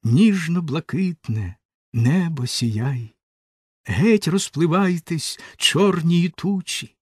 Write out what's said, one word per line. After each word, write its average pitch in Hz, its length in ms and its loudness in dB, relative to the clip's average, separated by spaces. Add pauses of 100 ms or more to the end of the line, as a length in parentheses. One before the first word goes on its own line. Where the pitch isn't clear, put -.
ніжно 175 580 2
блакитне, 156 920 -4 (380)
небо 139 540 0
сіяй. 117 680 -4 (720)
Геть 202 420 2
розпливайтесь, 170 1120 -2 (180)
чорні 170 640 2
й 175 80 0
тучі. - 720 -6